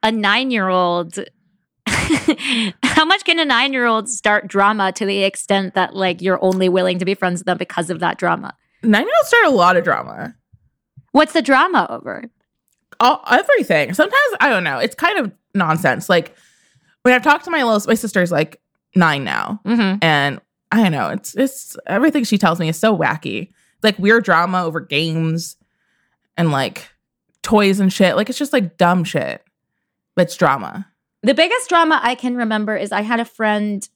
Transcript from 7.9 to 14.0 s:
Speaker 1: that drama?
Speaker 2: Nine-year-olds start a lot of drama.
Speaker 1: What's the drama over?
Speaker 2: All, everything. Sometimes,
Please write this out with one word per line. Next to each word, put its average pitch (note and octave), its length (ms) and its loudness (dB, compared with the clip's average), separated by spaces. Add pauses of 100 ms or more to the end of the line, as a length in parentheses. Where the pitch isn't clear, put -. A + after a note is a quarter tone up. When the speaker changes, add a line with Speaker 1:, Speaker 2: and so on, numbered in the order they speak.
Speaker 1:
that E3+ 200 -4
drama? E3+ 340 -4 (300)
Speaker 2:
Nine-year-olds E4+ 440 2
start A#4 180 4
a D#4+ 40 4
lot F#3 260 4
of E3+ 80 2
drama. B1 520 -6 (760)
Speaker 1:
What's D4+ 200 4
the E4 80 2
drama C#4 480 2
over? A2+ 360 -10 (720)
Speaker 2:
All, B3+ 300 2
everything. A#3 680 2
Sometimes, A#4+ 440 0